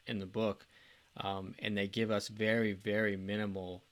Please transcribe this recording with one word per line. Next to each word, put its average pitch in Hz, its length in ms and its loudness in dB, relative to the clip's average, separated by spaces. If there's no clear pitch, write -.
in 113 100 -2
the 98 80 -4
book, 104 400 -2
um, 98 420 -4
and 104 180 0
they 101 100 2
give 110 220 0
us 104 200 0
very, 110 440 2
very 104 420 2
minimal 95 760 -4